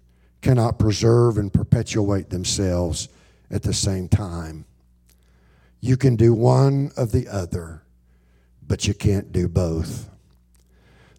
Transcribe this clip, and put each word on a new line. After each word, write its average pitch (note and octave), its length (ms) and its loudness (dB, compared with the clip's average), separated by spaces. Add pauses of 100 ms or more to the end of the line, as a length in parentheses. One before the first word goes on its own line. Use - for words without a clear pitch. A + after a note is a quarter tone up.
(420)
cannot A#2+ 380 2
preserve A2+ 580 4
and G2+ 140 -4
perpetuate G2+ 800 0
themselves F2+ 800 -2 (420)
at - 120 -4
the F#2+ 100 -2
same F#2 360 -4
time. E2+ 560 -4 (1160)
You B2+ 160 0
can B2+ 200 2
do A2+ 180 6
one C3+ 640 2
of A#2 160 -4
the B2+ 160 -2
other, E2+ 560 -8 (800)
but - 200 -4
you G2+ 80 0
can't - 380 -2
do F2 160 -2
both. E2+ 640 -4 (1080)